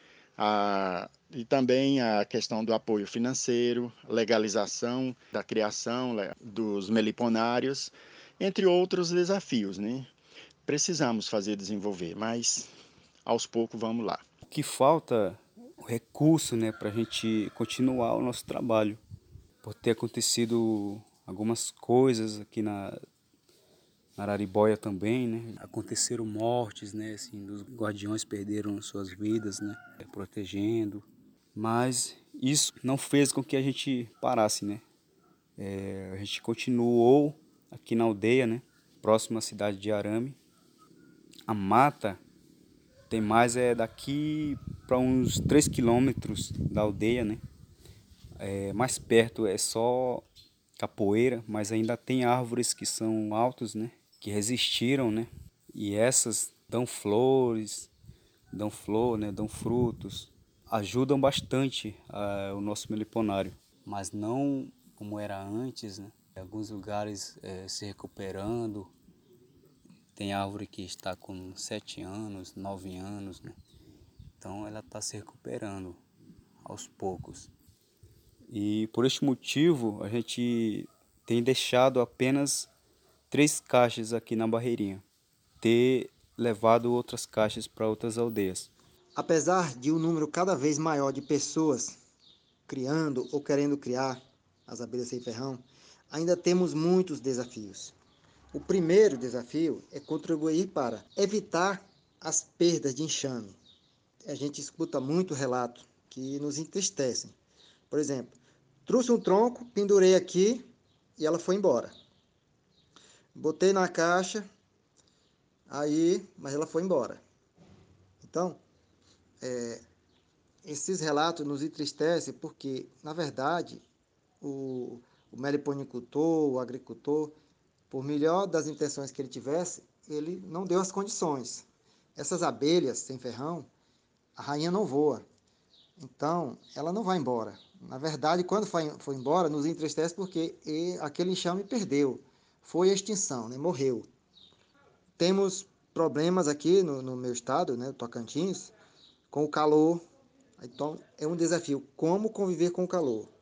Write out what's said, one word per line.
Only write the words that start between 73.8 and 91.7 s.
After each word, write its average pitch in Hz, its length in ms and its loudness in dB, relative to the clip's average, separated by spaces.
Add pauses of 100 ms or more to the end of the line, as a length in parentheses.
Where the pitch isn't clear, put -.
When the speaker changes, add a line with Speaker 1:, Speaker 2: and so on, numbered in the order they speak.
Speaker 2:
Então 101 280 -12
ela 107 160 -12
tá - 180 -14
se - 160 -8
recuperando 98 800 -10 (680)
aos - 220 -14
poucos. - 640 -8 (1000)
E 107 440 -2
por 123 120 2
este 135 200 2
motivo, 131 800 2
a 98 60 -4
gente 117 800 0 (380)
tem 117 160 2
deixado 131 580 4
apenas 139 680 0 (600)
três 147 320 4
caixas 117 520 4
aqui 117 240 -2
na 113 100 2
Barreirinha, 110 560 -2 (580)
ter 120 500 4 (260)
levado 117 560 4
outras 123 340 -4
caixas 107 400 0
pra 110 220 -2
outras 110 300 -4
aldeias. 107 520 -2 (460)
Speaker 3:
Apesar 165 600 2
de 127 140 -2
um 160 80 2
número 160 300 0
cada 180 260 0
vez 143 240 0
maior 147 340 0
de 131 100 -6
pessoas 147 760 0 (680)